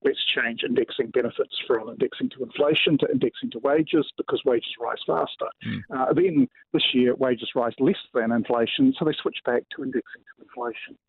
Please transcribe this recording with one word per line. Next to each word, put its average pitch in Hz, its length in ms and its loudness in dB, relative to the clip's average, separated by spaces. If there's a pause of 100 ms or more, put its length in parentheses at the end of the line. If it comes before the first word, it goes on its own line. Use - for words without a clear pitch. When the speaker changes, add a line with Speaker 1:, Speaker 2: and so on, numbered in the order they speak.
Speaker 1:
let's 135 200 0 (100)
change 117 300 -4
indexing 123 480 -2
benefits - 440 0 (120)
from 113 220 0
indexing 127 400 -2
to 131 140 -8
inflation 143 560 2
to - 120 2
indexing 127 400 0
to 117 80 -8
wages 147 580 2
because - 280 -4
wages 123 260 2 (100)
rise 117 240 -4
faster." - 420 -2 (200)
Speaker 2:
Mm. 104 140 -6 (140)
Speaker 1:
Uh, 131 180 2
then 156 340 4 (240)
this 151 220 2
year, 123 220 4
wages 120 380 -2
rise 117 260 0
less 156 160 4 (180)
than 117 180 0
inflation, 120 680 2
so 180 60 -2
they 156 180 2
switched - 220 -4
back 123 200 0 (120)
to - 80 -10
indexing - 400 -6 (140)
to - 60 -20
inflation. 120 540 -12 (120)